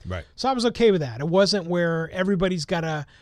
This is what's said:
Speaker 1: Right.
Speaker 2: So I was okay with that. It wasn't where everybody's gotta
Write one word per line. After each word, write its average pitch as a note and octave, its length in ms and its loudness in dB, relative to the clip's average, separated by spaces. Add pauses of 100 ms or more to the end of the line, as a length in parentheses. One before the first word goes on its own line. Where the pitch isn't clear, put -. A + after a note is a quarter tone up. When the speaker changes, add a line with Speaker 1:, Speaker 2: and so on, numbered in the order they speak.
Speaker 1:
Right. F2+ 200 -8 (120)
Speaker 2:
So - 120 -2
I C4+ 40 2
was B3 140 0
okay A3+ 240 4
with F#3 100 4
that. B2 200 -6
It D3+ 80 -4
wasn't F#3+ 380 2
where E3 440 -2
everybody's F#3 540 0
gotta D#3+ 420 -4 (160)